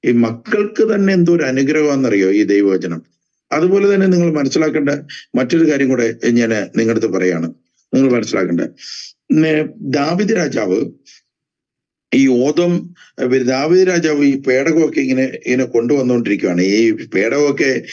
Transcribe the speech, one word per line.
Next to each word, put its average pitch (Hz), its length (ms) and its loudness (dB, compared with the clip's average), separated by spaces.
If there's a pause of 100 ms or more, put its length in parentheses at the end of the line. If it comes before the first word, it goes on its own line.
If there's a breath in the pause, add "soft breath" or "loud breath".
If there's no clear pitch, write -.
ഈ 123 60 2
മക്കൾക്ക് 208 800 0
തന്നെ 196 200 0
എന്തോ 170 220 2
ഒരു 160 60 0
അനുഗ്രഹമാണെന്നറിയോ 135 880 0
ഈ 107 100 2
ദൈവവചനം. 95 600 0 (500)
അതുപോലെ 196 420 2
തന്നെ 190 120 2
നിങ്ങൾ 175 260 2
മനസ്സിലാക്കേണ്ട 147 580 -2 (440 loud breath)
മറ്റൊരു 156 360 2
കാര്യം 139 180 0
കൂടെ 120 260 0 (160)
ഞാൻ 117 200 2
നിങ്ങളുടെ 110 400 -2
അടുത്ത് 113 160 0
പറയാണ്. 90 480 -2 (400)
നിങ്ങൾ 131 160 4
മനസ്സിലാക്കേണ്ട, 104 500 -2 (720 loud breath)
ഉം, 156 580 0
ദാവീദ് 175 460 0
രാജാവ് 113 480 -2 (1300 soft breath)
ഈ 135 120 4
ഓതം, 147 680 0 (260 soft breath)
ഏ, 131 60 -2
പിന്നെ 127 160 2
ദാവീദ് 156 460 2
രാജാവ് 156 360 0
ഈ 139 160 2
പേടകമൊക്കെ 143 600 0
ഇങ്ങനെ, 131 220 0
ഇങ്ങനെ 127 420 -2
കൊണ്ടുവന്നുകൊണ്ടിരിക്കുകയാണ്. 117 1000 0
ഈ 107 280 2
പേടകമൊക്കെ 131 920 -2 (100 loud breath)